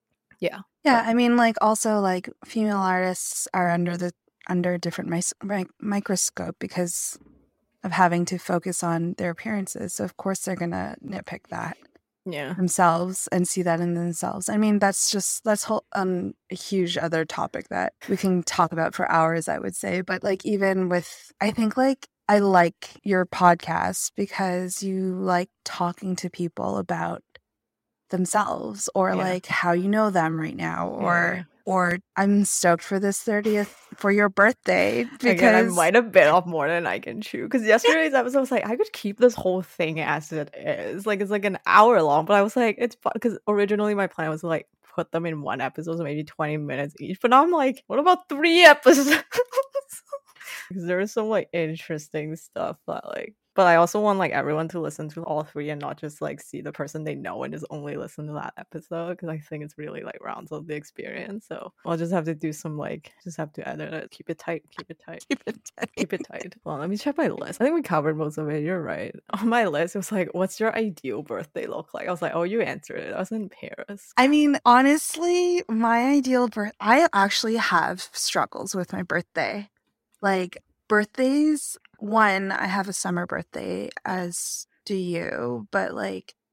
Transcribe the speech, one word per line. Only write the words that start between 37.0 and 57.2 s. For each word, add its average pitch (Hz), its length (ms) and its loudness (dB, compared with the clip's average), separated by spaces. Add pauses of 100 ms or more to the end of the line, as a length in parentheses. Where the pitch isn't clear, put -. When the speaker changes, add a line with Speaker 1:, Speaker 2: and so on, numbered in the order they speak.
Speaker 1:
chew, - 280 -8
'cause 226 160 2
yesterday's 311 500 4
episode 254 260 4
was 254 100 -2
like, 233 160 0
"I 226 100 -2
could 415 160 -2
keep - 260 -8
this 233 160 6
whole 185 280 -2
thing 160 380 -4
as 151 320 -4
it 147 240 -6
is." 151 500 -6
Like, 202 140 0
it's, 196 100 -4
like, 202 140 -2
an 196 220 -2
hour 208 360 8
long, 151 220 4
but 202 100 4
I 202 80 6
was 208 140 0
like, 233 220 2
it's - 180 -4
fu-, - 140 -4 (100)
'cause 220 260 -2
originally 208 480 2
my 196 140 0
plan 160 220 -4
was 156 100 -4
to, 175 80 -6
like, 160 200 -2 (260)
put - 180 -4
them 170 140 -2
in 156 160 -6
one 143 180 -4
episode, 160 380 -6
so 170 60 -4
maybe 151 200 -6
twenty 151 320 -4
minutes 143 420 -6
each, 175 220 -10
but 226 100 2
now 262 120 8
I'm 339 100 4
like, 277 340 0
"What 233 140 -2
about 359 280 4
three 330 360 6
<laughs> - 0 -
episodes?" 294 580 8 (1500)
'Cause 180 140 -8
there 180 120 0
was 202 140 -2
some, 220 160 -2
like, 214 240 0
interesting 160 840 -6
stuff - 420 -8 (100)
that, - 200 -6
like, - 260 -10 (220)
but 190 100 6
I 170 100 8
also 175 240 4
want, 208 180 2
like, 175 140 0
everyone 151 360 -2
to 175 120 -8
listen 151 300 -8
to 165 140 -12
all 151 200 -4
three 147 260 -10
and 147 100 -8
not 143 180 -8
just, 151 240 -12
like, 147 180 -8
see 160 220 -14
the 151 100 -10
person 156 320 -8
they 151 100 -6
know 131 280 -10